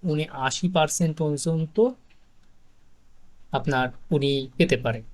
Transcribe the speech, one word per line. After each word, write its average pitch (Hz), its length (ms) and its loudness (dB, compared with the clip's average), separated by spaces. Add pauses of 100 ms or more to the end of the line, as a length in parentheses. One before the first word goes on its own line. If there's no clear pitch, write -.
উনি 156 260 0
আশি 131 400 -2
পার্সেন্ট 160 480 2
পর্যন্ত 160 720 2 (1600)
আপনার, 127 380 0 (220)
উনি 139 360 2 (100)
পেতে 180 200 4
পারে। 120 240 -2 (120)